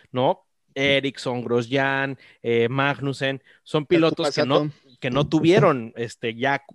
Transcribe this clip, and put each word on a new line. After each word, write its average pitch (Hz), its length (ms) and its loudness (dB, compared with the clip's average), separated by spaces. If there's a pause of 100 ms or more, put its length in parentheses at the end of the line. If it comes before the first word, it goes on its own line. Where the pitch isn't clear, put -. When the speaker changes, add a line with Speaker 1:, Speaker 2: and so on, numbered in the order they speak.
(120)
Speaker 1:
¿no? 131 340 0 (300)
Ericsson, 135 680 -2
Grosjean, 135 760 -2 (260)
eh, 117 260 2
Magnussen, 135 720 -2 (220)
son 156 220 -2
Speaker 2:
Takuma - 20 -20
Speaker 1:
pilotos 160 480 2
que 147 100 0
no, 139 100 0 (100)
Speaker 2:
Sato. 147 60 -6 (280)
Speaker 1:
que 135 100 -6
no 139 180 0
tuvieron, 156 680 2
este, 117 400 -8
ya 135 280 -2 (120)